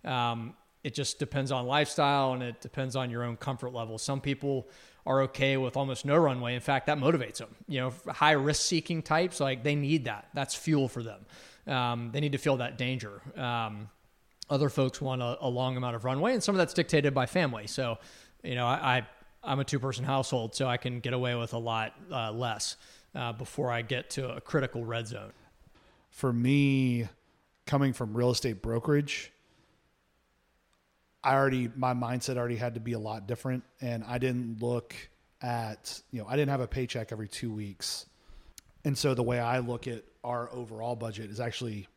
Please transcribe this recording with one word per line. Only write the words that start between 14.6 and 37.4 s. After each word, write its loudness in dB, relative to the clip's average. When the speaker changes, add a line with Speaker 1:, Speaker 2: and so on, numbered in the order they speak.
Speaker 1:
folks 0
want -2
a, -2
a 0
long 0
amount -2
of -6
runway, 2
and 0
some 2
of 4
that's 4
dictated 4
by 4
family. 0
So, -2
you -4
know, 2
I, 4
I, 0
I'm 0
a 2
two-person -2
household, 0
so 0
I 2
can -4
get -2
away 0
with -2
a -2
lot, -2
uh, -2
less, -4
uh, -4
before -4
I 0
get -4
to -4
a -10
critical -2
red -4
zone. -10
Speaker 2:
For 0
me, 4
coming 4
from -4
real 4
estate 0
brokerage, 0
I 6
already, 4
my 2
mindset -2
already 0
had -2
to -4
be -4
a -2
lot -6
different, -4
and -2
I -4
didn't 0
look -2
at, -4
you -6
know, -10
I -2
didn't 2
have 0
a -2
paycheck -4
every -6
two -6